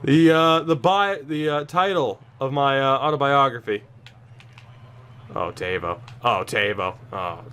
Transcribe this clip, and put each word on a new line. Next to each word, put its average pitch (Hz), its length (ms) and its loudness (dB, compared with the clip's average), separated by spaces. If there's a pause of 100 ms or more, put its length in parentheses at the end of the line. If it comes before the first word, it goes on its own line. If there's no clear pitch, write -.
The, 160 260 6
uh, 160 300 4
the 160 160 0
bi-, 196 460 0
the, 151 260 -4
uh, 147 160 -2
title 165 560 -2 (200)
of 135 120 -4
my, 139 280 2
uh, 135 180 2
autobiography. 135 880 0 (1500)
Oh, 87 180 -4
Teuvo. 87 480 -6 (220)
Oh, 104 220 0
Teuvo. 101 520 -4 (160)
Oh 90 400 -8